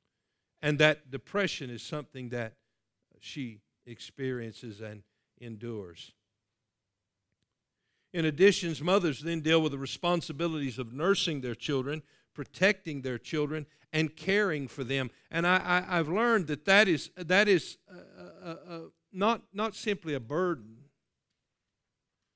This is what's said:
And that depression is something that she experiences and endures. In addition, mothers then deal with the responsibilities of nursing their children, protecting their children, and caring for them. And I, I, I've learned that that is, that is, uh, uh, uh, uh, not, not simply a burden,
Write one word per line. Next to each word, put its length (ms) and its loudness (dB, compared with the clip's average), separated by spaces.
And 160 0
that 320 4
depression 640 -4
is 100 -10
something 480 -10
that 240 -6
she 420 -10
experiences 960 -8
and 220 -12
endures. 720 -12
In 120 0
addition, 500 4
mothers 360 2
then 200 -4
deal 200 4
with 100 0
the 60 -6
responsibilities 1000 -2
of 160 -8
nursing 480 0
their 140 -4
children, 480 -2
protecting 680 0
their 160 -2
children, 480 -2
and 220 0
caring 520 0
for 160 -8
them. 260 -2
And 160 0
I, 100 6
I, 80 2
I've 120 2
learned 380 2
that 180 -4
that 220 8
is, 280 2
that 320 4
is, 300 4
uh, 320 -20
uh, 240 -18
uh, 100 -8
uh, 100 -10
not, 300 2
not 220 -2
simply 380 -2
a 60 0
burden, 560 -2